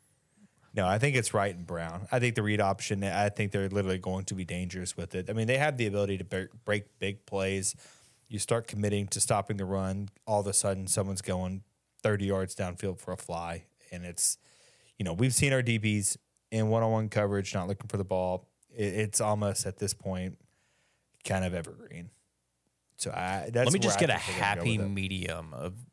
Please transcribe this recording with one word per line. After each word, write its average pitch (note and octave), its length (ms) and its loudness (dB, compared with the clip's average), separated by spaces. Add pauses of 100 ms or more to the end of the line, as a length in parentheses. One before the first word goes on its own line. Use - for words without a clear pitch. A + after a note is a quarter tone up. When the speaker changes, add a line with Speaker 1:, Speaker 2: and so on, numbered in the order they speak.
(760)
Speaker 1:
No, F#2 120 2
I G2 120 4
think C#3 180 4
it's A2+ 160 0
Wright G2+ 220 2
and F2 120 -10
Brown. E2+ 440 -6
I B2+ 80 2
think A#2+ 160 2
the A#2 80 2
read G#2 180 2
option, G2 440 0
I G2 240 2
think G2+ 240 -2
they're G2 160 0
literally F#2+ 300 0
going F#2 280 -4
to - 80 -4
be F#2 100 -4
dangerous F2+ 520 -6
with E2+ 180 -8
it. F#2 160 -4
I - 20 -2
mean, A2 140 0
they B2+ 100 4
have C#3+ 200 2
the A#2 100 2
ability G2+ 320 2
to F#2 60 -6
bre-, F#2 280 -4 (120)
break G#2 340 -2
big G2+ 280 -4
plays. F#2+ 500 0 (520)
You G#2+ 120 -4
start A#2 260 0
committing G2+ 420 0
to G2 120 -2
stopping G#2 360 2
the G2 80 -2
run, F#2+ 440 -2 (180)
all G#2+ 140 4
of G2 80 0
a G2 40 -2
sudden F#2+ 360 0
someone's G2 340 0
going F#2 400 -4 (400)
thirty G2+ 240 2
yards F#2+ 300 0
downfield F#2 420 -4
for - 140 -8
a F2+ 40 -6
fly. E2+ 500 -6 (260)
And F2 120 -10
it's, - 320 0 (640)
you G#2 60 -2
know, E2+ 80 0
we've A#2+ 220 2
seen C#3 180 6
our C3 100 4
D A#2 160 2
Bs G#2 380 2 (340)
in A2 200 2
one-on-one A2 380 2
coverage, G2+ 460 0
not F#2 140 -2
looking G2+ 180 -6
for G#2 100 -4
the G2 80 0
ball. F#2 440 -2 (260)
It, G2+ 200 -2
it's G#2 260 0
almost G#2+ 460 0
at F#2+ 120 -6
this G2+ 160 -2
point F#2 440 -6 (840)
kind F#2 200 0
of F2+ 100 0
evergreen. E2+ 560 -10 (840)
So - 160 -4
I, F#2 400 -2
that's A#2+ 140 4
Speaker 2:
Let C3 80 6
me G3 40 4
Speaker 1:
where - 40 2
Speaker 2:
just - 160 4
Speaker 1:
I E3+ 80 6
Speaker 2:
get C#3 40 4
a F#2 80 4
Speaker 1:
think - 80 -4
they're - 80 -4
gonna G2+ 220 2
go E2+ 40 -4
Speaker 2:
happy G#2+ 180 2
Speaker 1:
with G2+ 80 0
it. G2 40 -2
Speaker 2:
medium F#2 640 -4
of D#2+ 200 -6 (180)